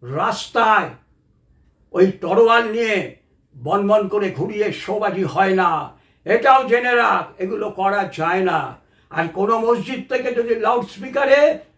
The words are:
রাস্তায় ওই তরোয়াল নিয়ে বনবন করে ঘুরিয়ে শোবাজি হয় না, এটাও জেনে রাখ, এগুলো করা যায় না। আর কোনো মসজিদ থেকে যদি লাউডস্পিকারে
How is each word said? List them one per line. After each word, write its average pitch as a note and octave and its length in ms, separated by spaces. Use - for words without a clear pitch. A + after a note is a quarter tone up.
রাস্তায় G#3+ 840
ওই F#3 120
তরোয়াল A3+ 420
নিয়ে A3 220
বনবন G3+ 460
করে G3+ 160
ঘুরিয়ে G#3 300
শোবাজি F#3 420
হয় F#3+ 260
না, F3 100
এটাও C4 340
জেনে B3 220
রাখ, F#3 220
এগুলো G3+ 240
করা G3 220
যায় F3 320
না। D#3+ 80
আর D#3+ 140
কোনো G#3+ 160
মসজিদ A#3+ 340
থেকে B3+ 160
যদি A#3 140
লাউডস্পিকারে B3+ 760